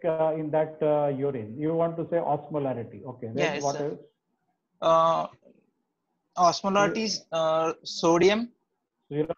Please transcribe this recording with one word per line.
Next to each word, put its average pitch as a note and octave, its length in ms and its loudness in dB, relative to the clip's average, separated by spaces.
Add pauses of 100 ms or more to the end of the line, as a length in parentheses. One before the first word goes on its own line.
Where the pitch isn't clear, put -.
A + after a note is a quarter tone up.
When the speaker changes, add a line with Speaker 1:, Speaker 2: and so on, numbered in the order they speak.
Speaker 1:
uh, D#3+ 300 0
in D#3 160 -6
that, D#3 300 -2
uh, D3+ 260 2
urine? C3 500 -4
You D3+ 160 -2
want E3 240 0
to E3 140 -6
say E3+ 60 0
osmolarity. C#3 880 -4
Okay. B2 240 -12
Then A2+ 100 -6
Speaker 2:
Yes, D3 260 0
Speaker 1:
what C#3+ 140 0
Speaker 2:
sir. D3 80 -4
Speaker 1:
else? E3 140 -6 (800)
Speaker 2:
Uh, E3 460 2 (1120)
osmolarity G3 680 2
is, - 260 -6
uh, D#3+ 420 0 (100)
sodium F#3 680 2 (600)
Speaker 1:
Ur-, D3+ 260 -2